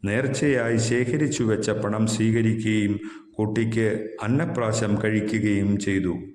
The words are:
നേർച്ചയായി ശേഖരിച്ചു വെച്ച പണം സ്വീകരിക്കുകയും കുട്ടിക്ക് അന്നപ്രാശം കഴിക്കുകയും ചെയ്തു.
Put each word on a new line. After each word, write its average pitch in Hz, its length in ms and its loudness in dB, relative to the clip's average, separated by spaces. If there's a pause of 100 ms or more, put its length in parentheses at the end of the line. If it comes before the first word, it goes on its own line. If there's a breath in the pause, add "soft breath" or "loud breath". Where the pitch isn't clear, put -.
നേർച്ചയായി 123 720 0
ശേഖരിച്ചു 120 640 0
വെച്ച 110 260 0
പണം 107 380 0
സ്വീകരിക്കുകയും 110 920 2 (400 loud breath)
കുട്ടിക്ക് 110 720 0 (140)
അന്നപ്രാശം 113 800 0
കഴിക്കുകയും 104 760 2
ചെയ്തു. 92 360 0 (200)